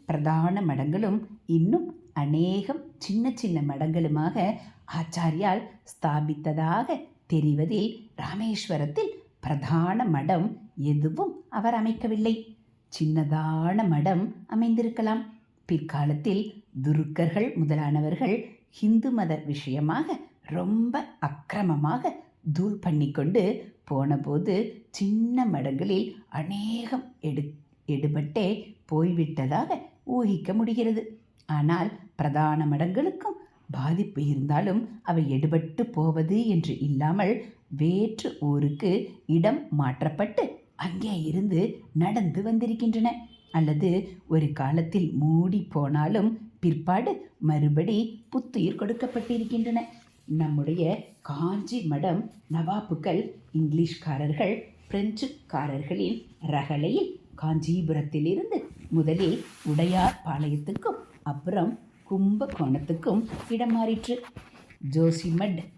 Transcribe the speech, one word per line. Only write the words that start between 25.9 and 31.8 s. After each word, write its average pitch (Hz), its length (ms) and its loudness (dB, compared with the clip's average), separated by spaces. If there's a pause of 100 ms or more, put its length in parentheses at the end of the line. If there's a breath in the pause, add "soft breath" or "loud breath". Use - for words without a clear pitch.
அநேகம் 220 800 -4 (160)
எடு-, 147 300 -4 (340)
எடுபட்டே 151 600 0 (380)
போய்விட்டதாக 160 920 0 (260)
ஊகிக்க 208 500 0
முடிகிறது. 226 480 0 (460)
ஆனால் 151 420 2 (260)